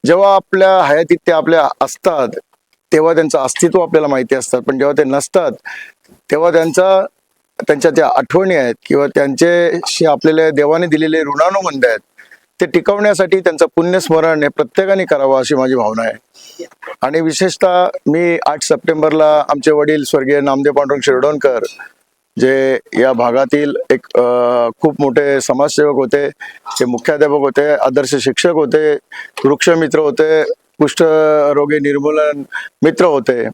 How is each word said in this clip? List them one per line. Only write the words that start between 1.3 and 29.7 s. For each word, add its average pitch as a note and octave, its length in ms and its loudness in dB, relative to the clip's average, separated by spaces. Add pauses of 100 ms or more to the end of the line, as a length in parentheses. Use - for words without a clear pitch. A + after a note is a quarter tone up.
आपल्या D#3 360 2 (120)
असतात C3+ 480 -2 (640)
तेव्हा D#3+ 220 2
त्यांचं D#3 240 0
अस्तित्व D#3 420 0
आपल्याला D#3 280 0
माहिती C3 260 -2
असतात, B2+ 260 -4
पण C3+ 180 -6
जेव्हा C#3+ 200 0
ते D3+ 60 2
नसतात C#3+ 480 -2 (800)
तेव्हा D#3+ 220 2
त्यांचा, F3+ 500 2 (640)
त्यांच्या D3+ 240 2
त्या D3 160 2
आठवणी F#3 480 0
आहेत B2 200 -2 (120)
किंवा C#3+ 200 0
त्यांच्याशी E3 1000 0
आपल्याला D#3 440 2
देवाने D3+ 360 0
दिलेले D#3+ 340 0
ऋणानुबंध D3+ 680 -2
आहेत, A2 120 0 (640)
ते F3+ 60 2
टिकवण्यासाठी F#3+ 760 0
त्यांचं E3 260 0
पुण्यस्मरण E3 760 0
हे C#3+ 60 0
प्रत्येकाने F#3+ 560 -2
करावं C3+ 340 0
अशी C3 160 -2
माझी C3 200 0
भावना A2 280 -2
आहे. A2 240 -8 (760)
आणि D3+ 180 -2
विशेषतः F3+ 680 0 (200)
मी E3+ 400 0
आठ D3 160 -4
सप्टेंबरला D#3 880 0
आमचे D3 240 0
वडील D3 320 0
स्वर्गीय C#3 360 0
नामदेव C#3 320 0
पांडुरंग C#3 280 0
शिरडोणकर C3 600 0 (760)
जे C3+ 400 2 (200)
या C3 140 2
भागातील C3 640 0 (140)
एक, - 280 0
अ, B2 40 4 (580)
खूप D3+ 200 0
मोठे C#3 400 0
समाजसेवक C#3+ 540 0
होते, C#3 340 -2 (520)
ते C3 40 2
मुख्याध्यापक C#3+ 500 0
होते, C#3+ 340 0
आदर्श C3+ 480 0
शिक्षक C3+ 340 -2
होते, D#3 440 0 (500)
वृक्षमित्र D#3 540 2